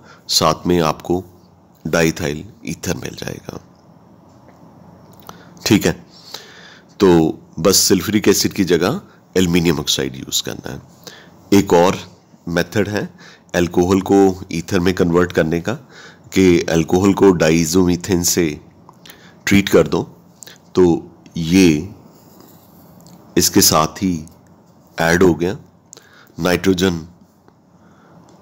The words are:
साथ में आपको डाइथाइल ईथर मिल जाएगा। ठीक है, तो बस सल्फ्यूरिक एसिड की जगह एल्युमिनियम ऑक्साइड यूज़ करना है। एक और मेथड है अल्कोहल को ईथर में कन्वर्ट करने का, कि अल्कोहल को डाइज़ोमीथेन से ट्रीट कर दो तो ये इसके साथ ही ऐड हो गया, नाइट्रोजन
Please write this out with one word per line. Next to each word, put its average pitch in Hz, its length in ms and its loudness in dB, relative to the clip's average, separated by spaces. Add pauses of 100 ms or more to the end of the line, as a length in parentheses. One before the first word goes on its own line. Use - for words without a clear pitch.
(280)
साथ - 400 -2
में 87 140 2
आपको 82 420 -4 (640)
डाइथाइल 80 580 -2 (200)
ईथर 82 320 -8
मिल - 180 -14
जाएगा। - 440 -14 (2000)
ठीक 104 200 2
है, - 200 -4 (920)
तो 85 400 4 (200)
बस 95 180 2
सल्फ्यूरिक 101 500 0
एसिड - 260 2
की 101 100 -2
जगह 87 380 0 (360)
एल्युमिनियम 87 420 2
ऑक्साइड 67 360 -4
यूज़ - 280 -8
करना - 280 -12
है। 67 100 -14 (720)
एक 98 200 4
और 90 260 4 (480)
मेथड 87 420 -2
है 104 240 -6 (420)
अल्कोहल 90 460 0
को 95 500 2
ईथर 85 280 -4
में 90 140 0
कन्वर्ट 87 380 0
करने 85 300 -2
का, 101 120 -6 (600)
कि 90 280 4
अल्कोहल 90 520 0
को 95 180 4
डाइज़ोमीथेन 85 920 0
से 82 380 -2 (840)
ट्रीट 98 240 2
कर 80 180 4
दो 87 160 -2 (720)
तो 87 360 2 (260)
ये 85 520 2 (1500)
इसके 90 240 0
साथ 78 260 2
ही 87 380 -6 (760)
ऐड 85 240 2
हो 87 100 4
गया, 87 240 -4 (800)
नाइट्रोजन 90 680 -2 (1300)